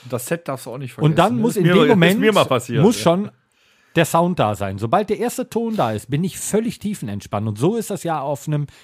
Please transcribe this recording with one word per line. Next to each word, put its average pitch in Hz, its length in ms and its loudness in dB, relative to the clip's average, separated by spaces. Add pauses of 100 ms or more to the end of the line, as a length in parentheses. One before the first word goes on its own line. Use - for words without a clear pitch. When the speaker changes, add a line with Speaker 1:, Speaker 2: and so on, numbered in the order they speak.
Speaker 1:
Das 123 180 -6
Set 170 220 -6
darfst 135 160 -10
du 127 60 -12
auch 117 60 -12
nicht 135 160 -10
vergessen. 151 180 2
Speaker 2:
Und 151 80 0
dann 208 180 2
Speaker 1:
Ne? 226 40 -2
Speaker 2:
muss 233 100 2
Speaker 1:
Ist 226 60 -4
Speaker 2:
in 190 100 2
Speaker 1:
mir, 175 80 4
Speaker 2:
dem 165 80 6
Speaker 1:
ist 147 80 6
Speaker 2:
Moment 185 280 6
Speaker 1:
mir 214 140 4
mal 175 100 4
passiert, 120 400 0
Speaker 2:
muss 226 140 4
Speaker 1:
ja. - 60 -6
Speaker 2:
schon 180 280 2 (640)
der 165 80 4
Sound 170 360 0
da 107 160 0
sein. 98 220 -6
Sobald 120 320 0
der 202 100 -4
erste 240 300 -6
Ton 226 280 -4
da 117 160 0
ist, 104 160 -8
bin 143 160 -2
ich 175 120 -8
völlig 220 420 -4
tiefenentspannt. 107 680 -6
Und 104 100 -4
so 175 200 0
ist 220 120 -6
das 196 140 -8
ja 160 160 -4
auf 139 300 -8
einem, 147 180 -2 (160)